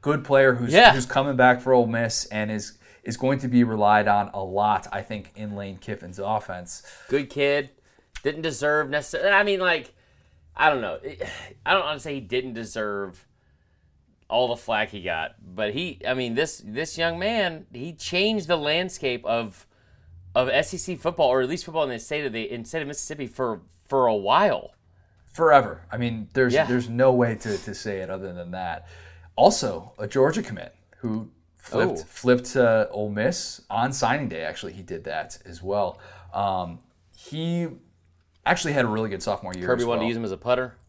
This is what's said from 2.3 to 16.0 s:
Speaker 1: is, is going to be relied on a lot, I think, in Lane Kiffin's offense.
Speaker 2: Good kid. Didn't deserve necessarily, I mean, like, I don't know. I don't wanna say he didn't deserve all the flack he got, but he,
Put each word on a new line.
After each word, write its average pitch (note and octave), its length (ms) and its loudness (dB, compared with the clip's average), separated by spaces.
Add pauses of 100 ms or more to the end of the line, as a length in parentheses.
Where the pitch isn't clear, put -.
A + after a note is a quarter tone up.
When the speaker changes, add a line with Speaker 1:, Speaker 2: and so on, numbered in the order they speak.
Speaker 1:
is, G#2+ 280 -8 (240)
is A#2 140 -8
going C3 240 0
to C#3 80 -4
be B2 160 6
relied G#2 420 4
on G#2 280 2
a G2 80 -6
lot, G2 500 0
I G2 100 -6
think, G#2 320 -12
in G#2 220 -10
Lane G2 220 -10
Kiffin's F2+ 400 -12
offense. F#2+ 640 -6 (260)
Speaker 2:
Good C#3 220 -2
kid. C#3+ 400 0 (520)
Didn't D3 200 -4
deserve D3 480 0
necessarily, D3+ 400 -2
I G3+ 120 4
mean, G3+ 180 0
like, E3+ 320 -2 (640)
I D3+ 140 4
don't C3+ 100 0
know. F#2 180 -6 (680)
I D#3+ 60 2
don't F#3 120 2
wanna D3+ 140 -6
say D3 160 -8
he C3+ 60 -6
didn't B2 320 -4
deserve G#2 760 -8 (1000)
all A#2+ 200 2
the A#2 80 -4
flack G#2+ 340 -2
he G2+ 120 -12
got, D#2+ 320 -6 (200)
but G#2 200 -2
he, E3 320 -8